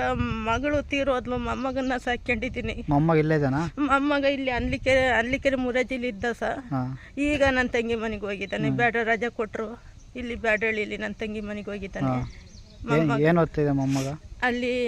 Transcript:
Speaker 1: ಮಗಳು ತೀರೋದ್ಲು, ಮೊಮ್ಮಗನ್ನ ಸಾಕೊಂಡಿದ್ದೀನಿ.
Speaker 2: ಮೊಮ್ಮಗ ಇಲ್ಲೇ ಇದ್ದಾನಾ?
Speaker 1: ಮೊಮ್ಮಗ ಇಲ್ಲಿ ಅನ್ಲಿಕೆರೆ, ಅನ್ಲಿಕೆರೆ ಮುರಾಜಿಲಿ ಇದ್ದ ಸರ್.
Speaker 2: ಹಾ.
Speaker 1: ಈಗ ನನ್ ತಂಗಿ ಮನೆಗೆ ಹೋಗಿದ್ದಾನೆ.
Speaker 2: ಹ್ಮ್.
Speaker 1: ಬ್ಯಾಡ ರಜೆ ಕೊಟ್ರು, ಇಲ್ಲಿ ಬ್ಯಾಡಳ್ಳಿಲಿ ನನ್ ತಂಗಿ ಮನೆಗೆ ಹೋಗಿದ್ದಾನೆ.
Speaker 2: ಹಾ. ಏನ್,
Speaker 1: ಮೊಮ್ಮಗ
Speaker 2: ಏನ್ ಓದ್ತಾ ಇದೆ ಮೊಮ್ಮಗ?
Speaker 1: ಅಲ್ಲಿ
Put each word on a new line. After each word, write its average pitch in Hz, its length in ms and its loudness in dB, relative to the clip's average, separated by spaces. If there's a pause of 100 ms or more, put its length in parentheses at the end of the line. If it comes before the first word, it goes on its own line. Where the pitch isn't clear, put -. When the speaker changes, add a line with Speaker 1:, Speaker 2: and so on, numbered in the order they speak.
(440)
Speaker 1:
ಮಗಳು 269 380 0
ತೀರೋದ್ಲು, 254 560 -2
ಮೊಮ್ಮಗನ್ನ 254 580 -2
ಸಾಕೊಂಡಿದ್ದೀನಿ. 240 920 -4
Speaker 2:
ಮೊಮ್ಮಗ 156 280 4
ಇಲ್ಲೇ 156 200 4
ಇದ್ದಾನಾ? 147 320 2 (100)
Speaker 1:
ಮೊಮ್ಮಗ 277 460 2
ಇಲ್ಲಿ 269 260 0
ಅನ್ಲಿಕೆರೆ, 254 560 2
ಅನ್ಲಿಕೆರೆ 254 500 2
ಮುರಾಜಿಲಿ 254 520 0
ಇದ್ದ 196 160 -6 (140)
ಸರ್. - 200 -2
Speaker 2:
ಹಾ. 131 420 -4 (180)
Speaker 1:
ಈಗ 285 320 2
ನನ್ 254 180 2
ತಂಗಿ 233 260 0
ಮನೆಗೆ 214 320 -4
ಹೋಗಿದ್ದಾನೆ. 196 420 -2
Speaker 2:
ಹ್ಮ್. 135 80 2
Speaker 1:
ಬ್ಯಾಡ 233 280 2
ರಜೆ 226 240 0
ಕೊಟ್ರು, 226 540 -6 (340)
ಇಲ್ಲಿ 240 180 -6
ಬ್ಯಾಡಳ್ಳಿಲಿ 214 640 0
ನನ್ 208 180 -6
ತಂಗಿ 214 260 -6
ಮನೆಗೆ 208 300 -8
ಹೋಗಿದ್ದಾನೆ. 196 360 -4
Speaker 2:
ಹಾ. 127 100 2
ಏನ್, - 720 -8
Speaker 1:
ಮೊಮ್ಮಗ 147 320 4
Speaker 2:
ಏನ್ 160 180 6
ಓದ್ತಾ 160 240 2
ಇದೆ 147 80 2
ಮೊಮ್ಮಗ? 135 360 0 (360)
Speaker 1:
ಅಲ್ಲಿ 240 320 0 (140)